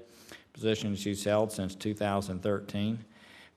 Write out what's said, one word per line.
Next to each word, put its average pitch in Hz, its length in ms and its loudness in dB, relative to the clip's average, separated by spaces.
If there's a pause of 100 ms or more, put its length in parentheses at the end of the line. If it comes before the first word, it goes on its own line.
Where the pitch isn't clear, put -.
(540)
position 110 420 0
she's 98 260 -2
held 107 300 4
since 95 220 -2
two 107 180 -2
thousand 98 500 0
thirteen. 104 600 -2 (520)